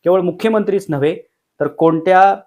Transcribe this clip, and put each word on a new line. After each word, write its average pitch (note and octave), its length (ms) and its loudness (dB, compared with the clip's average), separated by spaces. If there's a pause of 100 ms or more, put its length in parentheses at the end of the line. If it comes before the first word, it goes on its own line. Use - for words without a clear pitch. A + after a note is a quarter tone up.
केवळ F3+ 180 2
मुख्यमंत्रीच G3 680 -2
नव्हे D3 260 -2 (440)
तर D3 80 -2
कोणत्या F3+ 800 2